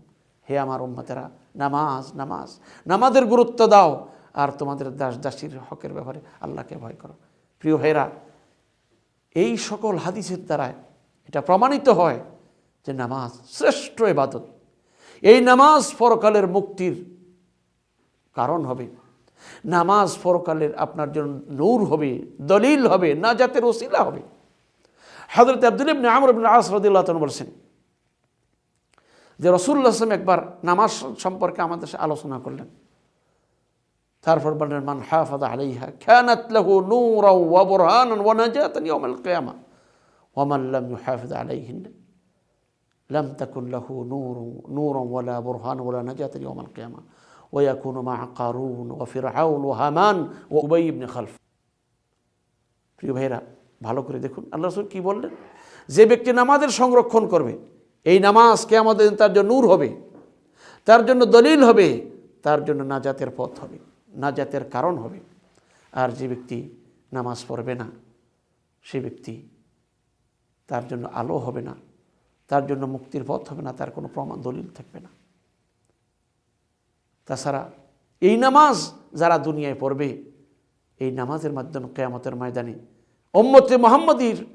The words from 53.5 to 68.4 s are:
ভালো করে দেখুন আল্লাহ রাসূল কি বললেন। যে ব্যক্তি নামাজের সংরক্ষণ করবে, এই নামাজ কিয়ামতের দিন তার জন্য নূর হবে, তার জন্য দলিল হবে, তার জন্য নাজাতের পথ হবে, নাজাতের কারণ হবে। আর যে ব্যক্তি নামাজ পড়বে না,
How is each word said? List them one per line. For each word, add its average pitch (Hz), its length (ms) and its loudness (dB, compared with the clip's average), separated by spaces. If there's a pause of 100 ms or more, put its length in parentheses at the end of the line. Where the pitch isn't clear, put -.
ভালো 123 200 -6
করে 131 160 -10
দেখুন 131 340 -12
আল্লাহ 175 180 -6
রাসূল 202 160 -8
কি 190 140 -12
বললেন। 196 300 -6 (580)
যে 190 180 8
ব্যক্তি 247 260 2
নামাজের 269 360 4
সংরক্ষণ 233 600 2
করবে, 151 500 -4 (320)
এই 185 120 6
নামাজ 214 460 6
কিয়ামতের 220 420 4
দিন 208 80 -4
তার 208 160 4
জন্য 202 200 4
নূর 254 160 4
হবে, 151 280 2 (880)
তার 226 220 6
জন্য 247 200 4
দলিল 254 380 8
হবে, 190 460 4 (320)
তার 147 220 0
জন্য 143 200 -4
নাজাতের 135 420 -6 (100)
পথ - 240 -10
হবে, - 180 -20 (360)
নাজাতের 139 560 -6
কারণ 156 280 -4
হবে। 180 220 -14 (720)
আর 127 160 -2
যে 131 200 -8
ব্যক্তি 127 420 -12 (420)
নামাজ 123 360 -8
পড়বে 123 260 -10
না, 117 160 -12 (920)